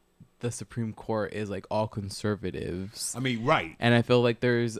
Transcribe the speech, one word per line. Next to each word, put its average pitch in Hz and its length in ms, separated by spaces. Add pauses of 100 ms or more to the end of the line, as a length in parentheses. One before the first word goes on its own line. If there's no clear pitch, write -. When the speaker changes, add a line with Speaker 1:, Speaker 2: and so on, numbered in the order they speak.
(400)
Speaker 1:
the 120 100
Supreme 110 420
Court 107 400
is, 104 180
like, 98 200
all 107 180
conservatives. 98 1300
Speaker 2:
I 117 40
mean, 123 240
right. 117 340
Speaker 1:
And 120 160
I 117 80
feel 123 200
like 120 180
there's, 120 400